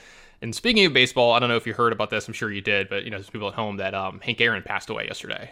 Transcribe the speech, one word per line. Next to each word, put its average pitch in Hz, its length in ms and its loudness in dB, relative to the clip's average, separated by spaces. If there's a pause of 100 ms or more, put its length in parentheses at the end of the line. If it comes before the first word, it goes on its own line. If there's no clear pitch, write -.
(420)
And 113 120 -6
speaking 220 320 4
of 156 80 4
baseball, 127 380 6
I 117 80 6
don't 120 80 2
know 117 100 2
if 110 100 -4
you 110 60 -4
heard 117 200 2
about 107 160 -2
this. 107 180 -4
I'm 113 60 -10
sure 107 180 -6
you 101 100 -8
did, 98 280 0
but, 98 140 -4
you 110 80 -12
know, 101 60 -6
there's 98 120 -16
people 104 180 -6
at 98 60 -8
home 107 240 -4
that, 98 160 -4
um, 95 260 -4
Hank 120 220 -2
Aaron 113 220 2
passed - 260 -6
away 57 160 -6
yesterday. - 460 -10